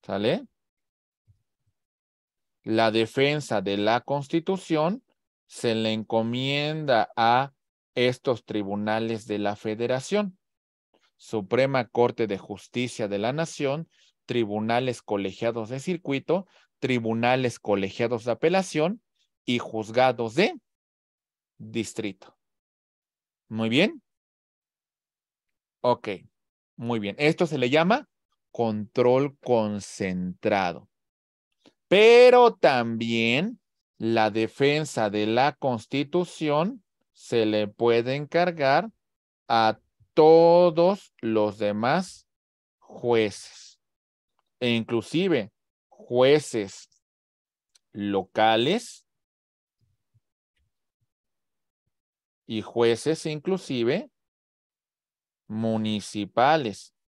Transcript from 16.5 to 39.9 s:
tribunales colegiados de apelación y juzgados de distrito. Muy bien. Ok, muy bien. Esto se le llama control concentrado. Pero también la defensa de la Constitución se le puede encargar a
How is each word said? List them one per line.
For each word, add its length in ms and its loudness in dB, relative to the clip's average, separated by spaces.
tribunales 800 0
colegiados 680 -2
de 80 -2
apelación 680 -2
y 140 0
juzgados 760 -2
de 180 0
distrito. 760 -10
Muy 200 -4
bien. 340 0
Ok, 300 -2
muy 240 -6
bien. 180 -6
Esto 280 2
se 120 -6
le 120 0
llama 380 2
control 880 0
concentrado. 1500 -2
Pero 680 8
también 1040 2
la 320 2
defensa 800 -2
de 160 -2
la 260 2
Constitución 1300 -4
se 340 -2
le 220 -2
puede 480 0
encargar 760 0
a 320 2